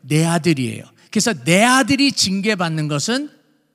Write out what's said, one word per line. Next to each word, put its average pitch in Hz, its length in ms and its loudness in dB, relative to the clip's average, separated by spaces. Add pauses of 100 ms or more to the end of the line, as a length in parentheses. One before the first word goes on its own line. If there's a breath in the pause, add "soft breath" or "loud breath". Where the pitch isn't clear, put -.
내 151 220 0
아들이에요. 143 600 -2 (260 soft breath)
그래서 220 220 -2
내 165 300 2
아들이 262 500 2
징계받는 180 760 -2
것은 226 420 -4 (440)